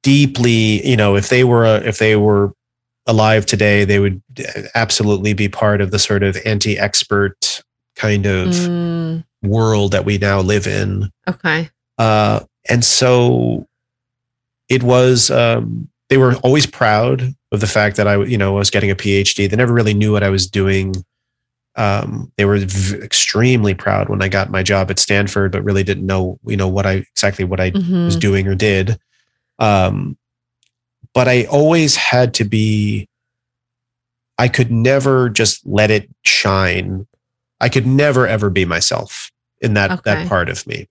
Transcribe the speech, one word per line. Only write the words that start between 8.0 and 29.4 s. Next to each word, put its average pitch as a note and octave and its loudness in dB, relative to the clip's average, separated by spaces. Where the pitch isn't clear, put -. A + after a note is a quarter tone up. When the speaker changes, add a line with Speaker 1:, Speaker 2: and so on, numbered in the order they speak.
Speaker 1:
of F#2+ 0
Speaker 2:
Mm. E3+ -4
Speaker 1:
world G#2+ 0
that F#2+ -2
we G#2 -2
now G2 0
live G2 0
in. G2 -4
Speaker 2:
Okay. E3 -4
Speaker 1:
Uh, G#2+ 0
and A#2 0
so B2 2
it B2+ 2
was, B2 4
um, A#2 -2
they C3+ 4
were B2+ 4
always C3+ 2
proud B2+ 0
of G#2+ -2
the G#2+ -2
fact G#2 0
that G2+ 2
I, G2+ 2
you A#2 -2
know, G2 0
was G2 0
getting G2+ 0
a F#2+ 0
P G2 -2
H G2 0
D. G2+ 0
They G#2 -2
never A#2+ 2
really G#2+ 2
knew G#2 0
what G#2 0
I G2 0
was F#2+ -2
doing. F#2+ -2
Um, - -4
they G2+ 2
were G#2 2
v-, F#2+ -4
extremely A2 0
proud G2 -4
when G2+ -2
I F#2+ -2
got G2 -2
my F#2+ -2
job F#2+ 0
at F#2+ -4
Stanford, G2+ 0
but G2 -4
really G2 0
didn't F#2+ -4
know, F#2+ -2
you G#2+ -4
know, F#2+ -2
what G2 -2
I, F#2+ -2
exactly G2 -2
what F#2 -4
I F#2 0
Speaker 2:
Mm-hmm. F3 -2
Speaker 1:
was E3+ 0
doing G2 0
or G2 0
did. G2 0